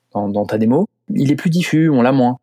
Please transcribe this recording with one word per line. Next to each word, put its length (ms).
dans, 140
dans 180
ta 120
démo, 280
il 200
est 40
plus 140
diffus, 380
on 140
l'a 100
moins. 300